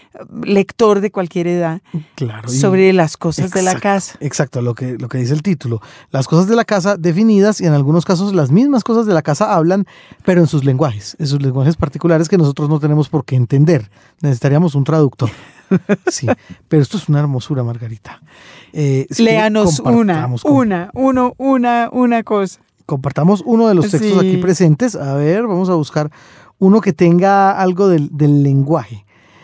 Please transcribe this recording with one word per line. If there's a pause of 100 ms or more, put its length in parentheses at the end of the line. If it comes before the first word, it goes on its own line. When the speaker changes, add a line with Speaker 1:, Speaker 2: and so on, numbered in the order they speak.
(420)
Speaker 1:
lector
de
cualquier
edad, (320)
Speaker 2:
Claro,
y
Speaker 1:
sobre
las
cosas
de
la
Speaker 2:
Exacto,
Speaker 1:
casa.
Speaker 2:
exacto,
lo
que,
lo
que
dice
el
título. (280)
Las
cosas
de
la
casa
definidas
y
en
algunos
casos
las
mismas
cosas
de
la
casa
hablan, (400)
pero
en
sus
lenguajes,
en
sus
lenguajes
particulares
que
nosotros
no
tenemos
por
qué
entender. (320)
Necesitaríamos
un
traductor.
Speaker 1:
<laughs> (680)
Speaker 2:
Sí, (400)
pero
esto
es
una
hermosura,
Margarita. (500)
Eh,
si
quiere,
Speaker 1:
Léanos
una,
Speaker 2:
compartamos
con
Speaker 1:
una,
uno,
una,
una
cosa. (260)
Speaker 2:
Compartamos
uno
de
los
textos
Speaker 1:
Sí.
Speaker 2:
aquí
presentes.
A
ver,
vamos
a
buscar (520)
uno
que
tenga (100)
algo
del,
del
lenguaje. (400)